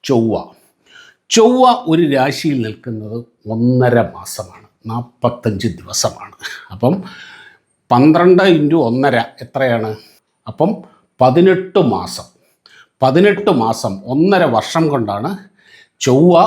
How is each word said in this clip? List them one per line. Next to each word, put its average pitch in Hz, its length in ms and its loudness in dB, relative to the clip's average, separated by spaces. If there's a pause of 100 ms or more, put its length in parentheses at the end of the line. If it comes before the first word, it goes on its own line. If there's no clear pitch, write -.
ചൊവ്വ. 113 280 0 (960)
ചൊവ്വ 247 320 4 (240)
ഒരു 165 120 2 (140)
രാശിയിൽ 139 480 -2
നിൽക്കുന്നത് 110 540 -10 (340)
ഒന്നര 120 460 2 (180)
മാസമാണ്, - 500 -16 (240)
നാൽപത്തഞ്ച് 117 800 -6 (100)
ദിവസമാണ്. - 560 -8 (400)
അപ്പം 127 200 -2 (1000)
പന്ത്രണ്ട് 170 500 4 (140)
into 147 220 0 (100)
ഒന്നര 127 280 0 (280)
എത്രയാണ്? 117 460 -4 (600)
അപ്പം 160 200 -2 (500)
പതിനെട്ട് 180 600 2 (140)
മാസം. 92 320 -10 (760)
പതിനെട്ട് 196 500 2 (100)
മാസം, 113 300 -4 (200)
ഒന്നര 180 320 2 (120)
വർഷം 165 360 -2
കൊണ്ടാണ് 113 380 -4 (720)
ചൊവ്വ 160 320 4 (100)